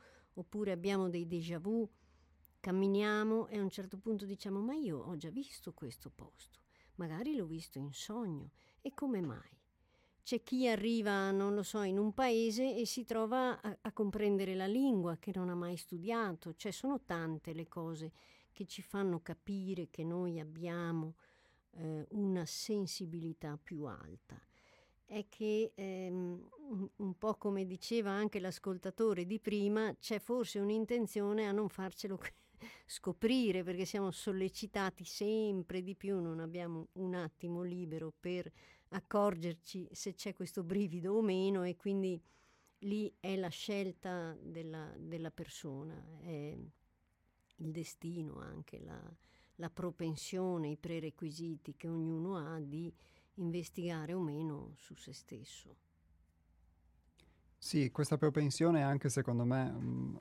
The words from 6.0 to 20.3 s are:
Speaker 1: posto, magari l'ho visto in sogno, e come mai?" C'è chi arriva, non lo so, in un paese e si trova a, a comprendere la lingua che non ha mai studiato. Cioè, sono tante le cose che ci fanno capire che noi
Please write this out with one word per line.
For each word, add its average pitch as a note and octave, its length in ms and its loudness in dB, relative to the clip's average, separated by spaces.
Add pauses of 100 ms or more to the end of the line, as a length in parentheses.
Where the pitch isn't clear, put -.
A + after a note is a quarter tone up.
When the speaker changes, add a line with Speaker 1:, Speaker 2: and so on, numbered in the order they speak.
Speaker 1:
posto, - 500 -20 (360)
magari F#3 400 -2
l'ho F#3 100 0
visto D#3+ 320 -6
in C#3+ 140 -6
sogno, G#3 580 -4 (300)
e C4+ 140 -6
come B3+ 260 0
mai?" C3+ 360 -4 (720)
C'è A#3 140 2
chi B3+ 260 4
arriva, G#3 640 4
non G3 240 4
lo G#3 80 2
so, G#3 180 -2
in F#3+ 160 2
un G#3+ 160 4
paese A#3 640 4
e A#3+ 80 0
si A#3+ 220 -2
trova A#3 560 2
a, G#3 180 -4
a G#3 120 -6
comprendere G3+ 600 4
la F#3 120 0
lingua G3+ 500 4
che G3 180 -4
non F3+ 140 0
ha F3 60 0
mai F3 240 -2
studiato. F3+ 760 -2
Cioè, - 160 -4
sono C4 300 0
tante E3 540 -4
le E3 120 -6
cose D#3+ 460 -6 (400)
che G3 140 -8
ci - 160 -10
fanno F#3 400 2
capire F#3 680 -4
che - 160 -6
noi E3+ 340 0